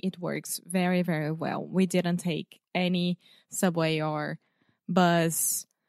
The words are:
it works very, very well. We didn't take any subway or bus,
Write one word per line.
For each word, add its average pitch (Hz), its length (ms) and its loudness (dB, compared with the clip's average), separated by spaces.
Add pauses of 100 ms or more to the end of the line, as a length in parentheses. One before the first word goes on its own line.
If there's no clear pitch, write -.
it 180 160 -4
works 151 460 -6
very, 180 380 0
very 156 300 -2
well. 160 320 -4
We 170 220 2
didn't 175 320 0
take - 420 -6 (140)
any 175 440 0 (320)
subway 160 500 0
or 151 380 -4 (500)
bus, 170 800 2 (220)